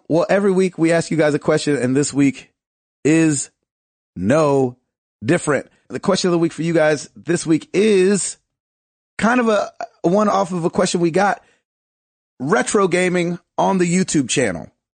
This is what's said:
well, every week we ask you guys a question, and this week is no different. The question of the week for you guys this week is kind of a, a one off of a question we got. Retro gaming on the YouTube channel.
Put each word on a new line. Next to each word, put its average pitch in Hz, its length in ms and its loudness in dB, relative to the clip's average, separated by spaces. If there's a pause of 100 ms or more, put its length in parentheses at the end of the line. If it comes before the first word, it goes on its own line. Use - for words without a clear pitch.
well, 156 200 2
every 196 220 2
week 185 260 0
we 165 140 2
ask 165 200 0
you 170 60 -2
guys 151 160 2
a 147 60 -2
question, 151 380 0
and 127 180 -2
this 143 180 0
week 139 380 0 (540)
is 156 460 2 (680)
no 135 580 0 (480)
different. 147 460 -2 (180)
The - 140 -10
question 190 260 -2
of 175 60 0
the 170 60 0
week 170 120 0
for 156 120 -8
you 170 100 -2
guys 156 420 0
this 156 300 -6
week 156 280 0
is 196 600 0 (840)
kind 240 220 2
of 240 80 0
a, 208 240 0 (320)
a 170 60 2
one 208 180 2
off 196 240 0
of 175 140 -6
a 175 40 0
question 185 300 -2
we 170 120 0
got. 185 300 0 (1000)
Retro 196 480 0
gaming 175 500 -2 (180)
on 185 200 0
the 180 80 2
YouTube 170 440 0
channel. 92 400 -4 (280)